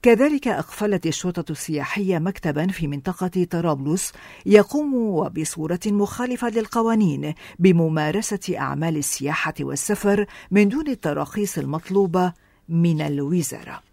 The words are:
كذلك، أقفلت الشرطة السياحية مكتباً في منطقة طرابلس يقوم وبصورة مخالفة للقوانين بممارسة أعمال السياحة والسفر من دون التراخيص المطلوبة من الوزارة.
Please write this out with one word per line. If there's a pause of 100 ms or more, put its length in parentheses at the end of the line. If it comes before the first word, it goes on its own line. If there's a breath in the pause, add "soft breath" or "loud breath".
كذلك،
أقفلت
الشرطة
السياحية
مكتباً
في
منطقة
طرابلس (340 loud breath)
يقوم
وبصورة
مخالفة
للقوانين (240 loud breath)
بممارسة
أعمال
السياحة
والسفر (240 loud breath)
من
دون
التراخيص
المطلوبة (360 soft breath)
من
الوزارة. (100)